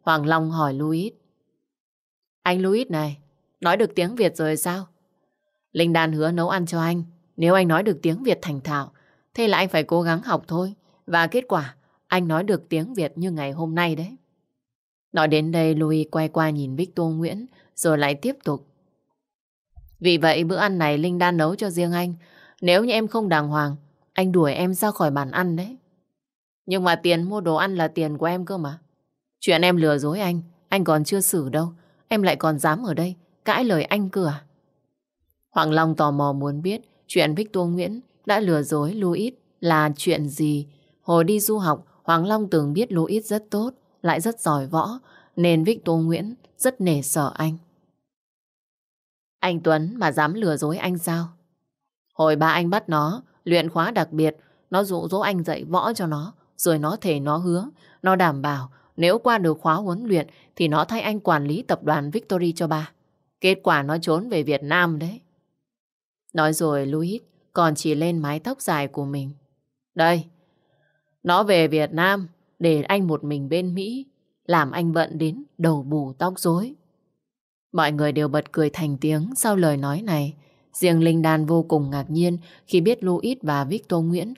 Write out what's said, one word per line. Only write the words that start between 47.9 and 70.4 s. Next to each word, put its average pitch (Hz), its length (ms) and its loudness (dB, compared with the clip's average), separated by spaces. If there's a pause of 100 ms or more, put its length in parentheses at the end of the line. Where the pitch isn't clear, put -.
"Anh 180 200 0
Tuấn 165 360 2
mà 170 160 0
dám 151 220 0
lừa 185 220 0
dối 151 200 -2
anh 180 220 -4
sao?" 170 300 -4 (840)
"Hồi 156 220 2
ba 156 120 2
anh 170 220 2
bắt 214 180 -2
nó, 156 340 0 (220)
luyện 165 260 0
khóa 175 200 0
đặc 165 220 -2
biệt, 156 240 0 (340)
nó 196 140 2
dụ 170 240 -4
dỗ 185 120 -2
anh 196 220 -2
dạy 151 220 -6
võ 180 280 -2
cho 202 140 -6
nó, 156 280 -6 (220)
rồi 165 220 2
nó 156 180 -4
thề 156 240 -2
nó 147 160 0
hứa, 180 340 -2 (320)
nó 190 140 4
đảm 156 260 2
bảo 139 280 -4 (260)
nếu 175 220 4
qua 233 200 2
được 160 220 2
khóa 160 140 2
huấn 202 300 -4
luyện 180 220 0 (300)
thì 170 120 0
nó 151 160 2
thay 226 160 -6
anh 214 200 -4
quản 151 260 0
lý 160 160 -2
tập - 200 -2
đoàn 147 280 -2
Victory 170 420 -2
cho 170 140 -4
ba. 156 240 -4 (500)
Kết 190 220 2
quả 151 200 2
nó 151 160 -2
trốn 170 300 0
về 175 140 0
Việt 139 200 -2
Nam 165 360 2
đấy." 180 220 -8 (1120)
Nói 156 180 2
rồi 147 340 0
Louis 170 360 -4 (300)
còn 160 220 2
chỉ 151 200 0
lên 165 240 0
mái 147 220 -4
tóc 247 200 -8
dài 147 280 -2
của 143 160 -6
mình. 139 260 -6 (640)
"Đây, 165 300 2 (960)